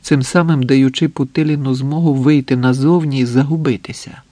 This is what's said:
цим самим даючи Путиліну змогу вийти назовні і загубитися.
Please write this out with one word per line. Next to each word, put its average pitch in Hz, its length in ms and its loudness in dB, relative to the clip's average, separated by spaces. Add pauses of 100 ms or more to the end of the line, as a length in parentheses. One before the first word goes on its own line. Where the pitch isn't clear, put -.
цим 139 200 0
самим 165 400 0
даючи 135 460 2
Путиліну 143 680 -2
змогу 143 400 -2
вийти 135 420 2
назовні 135 640 0
і 127 60 0
загубитися. 139 1040 -4